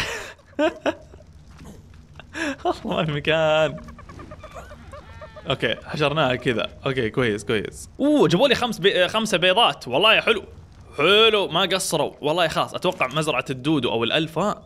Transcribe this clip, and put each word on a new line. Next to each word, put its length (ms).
<laughs> 100
والله 320
ما 80
في 60
مكان. 680
اوكي، 260
حشرناها 600
كذا. 340
اوكي، 240
كويس، 340
كويس. 460
اوه، 280
جابوا 200
لي 80
خمس 240
بي-، 280
خمسة 300
بيضات. 500
والله 260
يا 80
حلو. 220
حلو، 500
ما 140
قصروا. 600
والله 260
خلاص، 260
اتوقع 340
مزرعة 420
الدودو 420
او 120
الالفا 640